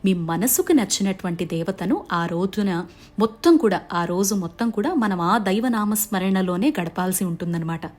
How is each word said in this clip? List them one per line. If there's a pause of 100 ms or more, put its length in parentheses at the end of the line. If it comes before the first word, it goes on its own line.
మీ
మనసుకు
నచ్చినటువంటి
దేవతను
ఆ
రోజున (320)
మొత్తం
కూడా, (120)
ఆ
రోజు
మొత్తం
కూడా
మనం
ఆ
దైవనామస్మరణలోనే
గడపాల్సి
ఉంటుందన్నమాట. (180)